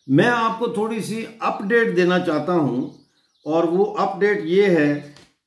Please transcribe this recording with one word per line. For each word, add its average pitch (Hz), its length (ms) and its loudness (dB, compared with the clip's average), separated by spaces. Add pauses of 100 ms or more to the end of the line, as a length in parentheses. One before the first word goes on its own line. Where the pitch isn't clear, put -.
(100)
मैं 175 180 4
आपको 233 400 -2
थोड़ी 220 320 -4
सी 214 420 -10
update 202 540 0
देना 180 220 2
चाहता 160 340 -2
हूं 139 560 -2 (380)
और 165 200 0
वो 185 180 2
update 196 640 -2
ये 190 200 4
है 147 280 2 (520)